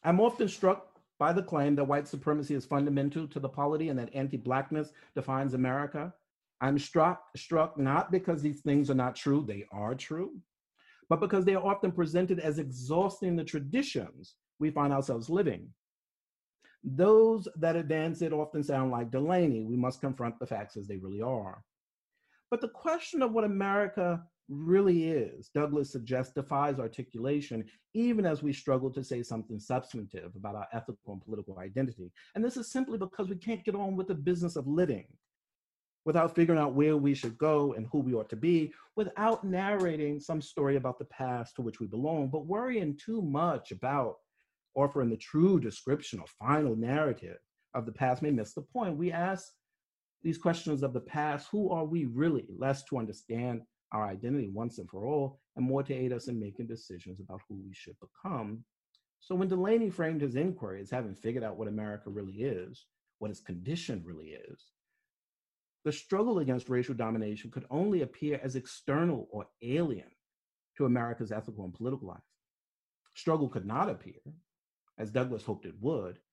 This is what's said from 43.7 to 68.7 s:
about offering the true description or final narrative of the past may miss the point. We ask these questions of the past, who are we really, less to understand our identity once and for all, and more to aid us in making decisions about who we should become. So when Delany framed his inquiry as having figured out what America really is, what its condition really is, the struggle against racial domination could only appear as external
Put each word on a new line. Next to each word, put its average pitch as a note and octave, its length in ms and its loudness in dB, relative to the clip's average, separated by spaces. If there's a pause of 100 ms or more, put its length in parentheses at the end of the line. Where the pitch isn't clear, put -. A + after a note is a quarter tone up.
about B2 420 0 (580)
offering C#3 360 2
the A2+ 80 0
true E3 420 6
description A#2+ 640 -4
or D#2+ 60 -14 (120)
final C3 380 2
narrative A#2+ 600 -2 (360)
of A#2+ 120 -2
the A2+ 60 -8
past C3+ 300 0
may D3+ 100 0
miss A2+ 220 0
the C#3+ 80 -8
point. F#3+ 340 -4
We E3+ 160 -2
ask F3+ 400 -4 (720)
these D#3+ 140 0
questions D#3+ 460 0
of C3 100 -2
the B2 80 -2
past, D3 500 -4
who G#3 200 0
are E3 120 0
we D#3 220 0
really, C3 400 0 (120)
less C3+ 280 -2
to C3 120 -4
understand A2+ 680 -6 (280)
our G#2+ 140 -2
identity A2 440 -4
once A2+ 280 -6
and F2+ 120 -12
for G2 180 -8
all, C#3 340 -2 (140)
and B2+ 100 -2
more C3+ 180 0
to C3+ 100 -4
aid B2+ 200 -2
us A#2 140 -8
in A#2+ 120 -6
making G#2+ 280 -8
decisions F#2 520 -14
about F#2 300 -14
who G#2+ 60 -12
we F#2+ 180 -14
should - 260 -20
become. A#2 640 -10 (560)
So - 160 -8
when F#3+ 140 0
Delany G3+ 400 2
framed E3 320 -2
his B2+ 140 -2
inquiry C3+ 440 -2
as G2+ 100 -12
having A2+ 260 -4
figured A#2 280 -4
out G2+ 140 -6
what A2 100 -6
America G#2 420 -6
really G2 260 -8
is, A2 500 -6 (340)
what G#2+ 120 -6
its F#2+ 100 -12
condition F#2+ 640 -6
really D#2 320 -14 (120)
is, - 220 -20 (1120)
the D3+ 80 0
struggle G3+ 460 0
against C3 280 0
racial B2+ 280 0
domination A2 540 -4
could C3 200 -12
only F3 320 0
appear C#3+ 420 -4
as C3 140 -4
external C#3+ 760 -2